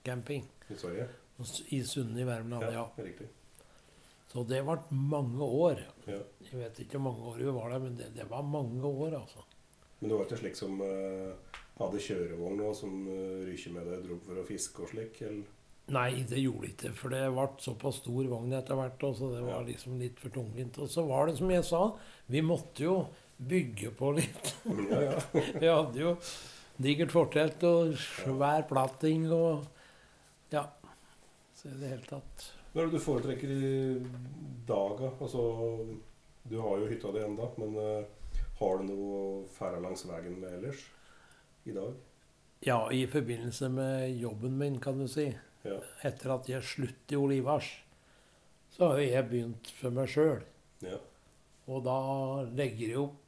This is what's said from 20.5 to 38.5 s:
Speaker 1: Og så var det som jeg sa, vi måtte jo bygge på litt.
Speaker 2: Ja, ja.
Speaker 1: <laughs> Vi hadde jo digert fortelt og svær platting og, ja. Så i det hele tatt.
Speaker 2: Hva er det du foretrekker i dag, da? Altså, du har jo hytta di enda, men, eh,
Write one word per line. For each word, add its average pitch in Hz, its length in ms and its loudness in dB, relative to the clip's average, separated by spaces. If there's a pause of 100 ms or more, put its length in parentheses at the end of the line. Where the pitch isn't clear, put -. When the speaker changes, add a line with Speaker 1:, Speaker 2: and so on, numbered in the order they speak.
Speaker 1:
Og 143 100 -4
så 165 180 2
var 139 200 6
det 160 120 2
som 185 120 2
jeg 180 140 8
sa, 190 280 6 (360)
vi 135 120 4
måtte 160 420 2
jo 175 240 4 (340)
bygge 120 540 0
på 143 220 2
litt. - 380 0 (100)
Speaker 2:
Ja, - 360 2
ja. 139 200 4 (120)
Speaker 1:
<laughs> 147 280 2
Vi 160 60 6
hadde 156 280 6
jo 170 220 2 (640)
digert 147 320 4
fortelt 156 500 6
og 170 320 8
svær 143 720 2
platting 156 640 4
og, 165 340 4 (880)
ja. 147 160 0 (880)
Så - 140 -16
i 135 120 -10
det 139 80 -4
hele 127 140 -6
tatt. - 480 -12 (240)
Speaker 2:
Hva 160 80 2
er 165 80 2
det 170 80 2
du - 60 -2
foretrekker 135 440 0
i 135 560 2 (640)
dag, 104 320 2
da? 131 120 0 (100)
Altså, 113 760 -2 (520)
du 110 120 -4
har 101 180 2
jo 107 100 0
hytta 110 240 -4
di 107 80 0
enda, 107 280 -2 (100)
men, 107 180 -4
eh, 107 280 0 (540)